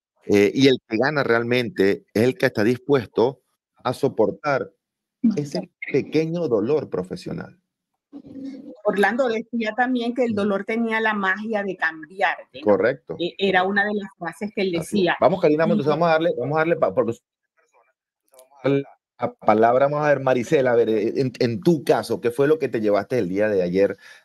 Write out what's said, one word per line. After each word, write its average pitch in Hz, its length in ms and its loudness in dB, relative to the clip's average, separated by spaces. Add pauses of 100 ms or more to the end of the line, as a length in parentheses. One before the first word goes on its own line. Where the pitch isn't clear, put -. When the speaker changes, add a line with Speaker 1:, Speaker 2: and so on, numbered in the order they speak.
(260)
Speaker 1:
Eh, 101 280 4
y 135 140 4
el 131 100 4 (100)
que 110 100 -4
gana 139 260 0
realmente 120 880 0
es 107 100 2
el 127 140 0
que - 100 0
está 117 160 -2
dispuesto 123 800 0 (420)
a 127 100 -2
soportar 120 800 -2 (640)
ese 147 340 -6 (220)
pequeño 160 560 -2
dolor 120 420 -2
profesional. 87 720 -10 (1300)
Speaker 2:
Orlando 208 420 0
decía 226 480 -4
también 247 380 -2
que 247 120 -2
el 233 100 -2
dolor 202 300 -2
tenía 226 340 -2
la 220 140 0
magia 202 500 -4
de 185 140 -6
cambiarte, 160 840 -4
¿no? - 40 -16
Speaker 1:
Correcto. 113 560 0
Speaker 2:
Eh, 170 180 -6
era 190 240 2
Speaker 1:
Correcto. 185 100 0
Speaker 2:
una 202 140 2
de 208 100 -4
las 202 140 -8 (100)
frases 175 340 -10
que 208 80 -4
él 190 160 -2
Speaker 1:
Así - 0 -
es. 170 40 -4
Speaker 2:
decía. 170 380 0
Speaker 1:
Vamos, 180 220 2
Karina, 156 240 2
Speaker 2:
Y 170 60 2
Speaker 1:
entonces 147 180 0
vamos 160 180 2
a 165 40 2
darle, 165 260 2
vamos 139 180 -4
a 160 40 0
darle 165 160 0
pa-, 98 180 0
porque 113 200 0 (1500)
la 139 720 -2
palabra, 113 520 4
vamos 147 180 -2
a 147 40 4
ver, 139 100 2
Maricela, 127 540 2
a - 20 4
ver, 117 140 4
en, 110 500 0
en 117 220 -2
tu 170 220 2
caso, 113 380 0
¿qué 120 100 -2
fue 139 160 0
lo 156 120 2
que 135 100 -4
te 117 120 -4
llevaste 104 380 0
el 92 100 -2
día 101 180 0
de 101 140 0
ayer 95 360 2 (280)